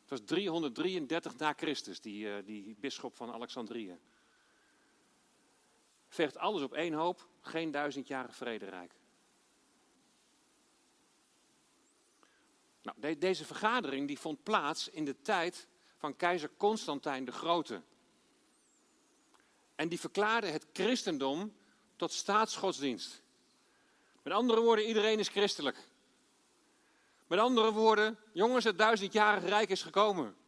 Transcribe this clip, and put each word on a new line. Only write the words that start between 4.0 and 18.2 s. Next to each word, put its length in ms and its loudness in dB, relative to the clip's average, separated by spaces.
Veegt 280 -2
alles 260 -2
op 100 -6
één 200 -4
hoop, 360 -4
geen 300 -6
duizendjarig 680 -6
vrederijk. 580 -10
Nou, 180 -12
de-, 180 -4
deze 260 0
vergadering 640 -2
die 120 -6
vond 240 -8
plaats 460 0
in 160 -6
de 180 -6
tijd 460 -2
van 200 -8
keizer 400 0
Constantijn 680 -2
de 80 -8
Grote. 500 -2